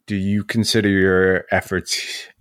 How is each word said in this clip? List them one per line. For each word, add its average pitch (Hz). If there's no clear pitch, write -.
do 104
you 101
consider 107
your 95
efforts -